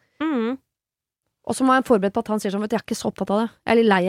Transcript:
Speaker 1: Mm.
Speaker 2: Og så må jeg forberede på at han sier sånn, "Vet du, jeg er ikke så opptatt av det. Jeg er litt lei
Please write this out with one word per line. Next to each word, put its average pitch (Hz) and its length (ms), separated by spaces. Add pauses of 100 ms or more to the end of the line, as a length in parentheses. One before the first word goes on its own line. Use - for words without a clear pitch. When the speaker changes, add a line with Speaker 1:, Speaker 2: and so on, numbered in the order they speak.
(200)
Speaker 1:
Mm. 262 380 (880)
Speaker 2:
Og 226 80
så 262 80
må 254 140
jeg 254 100
forberede 202 240
på 233 80
at - 80
han 214 140
sier 196 100
sånn, 202 80
"Vet 208 100
du, 226 60
jeg 196 60
er - 60
ikke 226 100
så - 100
opptatt 190 240
av 208 80
det. 226 80 (160)
Jeg - 80
er 226 80
litt 226 80
lei 190 200